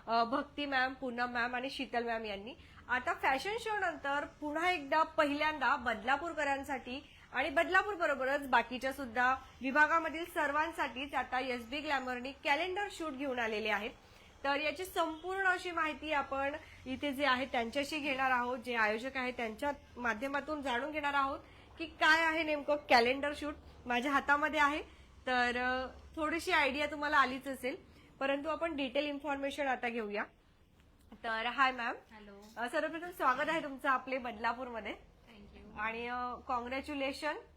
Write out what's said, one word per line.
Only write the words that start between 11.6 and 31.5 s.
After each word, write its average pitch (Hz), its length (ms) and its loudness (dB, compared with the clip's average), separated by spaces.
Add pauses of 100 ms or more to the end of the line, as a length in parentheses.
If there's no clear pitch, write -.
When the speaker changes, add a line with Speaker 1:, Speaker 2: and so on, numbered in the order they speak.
Speaker 1:
ग्लॅमरनी 254 520 -2 (120)
कॅलेंडर 370 460 0
शूट 320 220 -6
घेऊन 262 260 -4
आलेले 220 300 -2
आहेत. 214 220 -2 (540)
तर 277 160 2
याची 302 240 -2
संपूर्ण 359 640 -2
अशी 359 240 2
माहिती 311 420 -2
आपण 277 440 0 (300)
इथे 262 260 -2
जे 277 140 0
आहे 254 200 2
त्यांच्याशी 262 520 -2
घेणार 269 320 0
आहोत, 247 280 0
जे 240 160 -4
आयोजक 226 420 2
आहेत 254 200 -2
त्यांच्या 233 360 -2 (240)
माध्यमातून 277 680 -2
जाणून 262 280 -2
घेणार 294 240 -2
आहोत 277 240 2 (400)
की 330 80 -6
काय 320 380 6
आहे 320 180 2
नेमकं 302 340 0
कॅलेंडर 277 600 4
शूट. 294 180 -6 (320)
माझ्या 247 260 0
हातामध्ये 285 480 4
आहे, 294 380 2 (280)
तर, 247 300 2
अ, 254 300 0 (300)
थोडीशी 320 340 0
आयडिया 294 360 4
तुम्हाला 294 300 0
आलीच 269 320 4
असेल, 262 280 -4 (440)
परंतु 277 280 0
आपण 311 280 -2
डिटेल 277 300 0
इन्फॉर्मेशन 277 600 -2
आता 247 220 0
घेऊया. 220 360 -4 (1000)
तर 226 220 0
हाय 262 260 4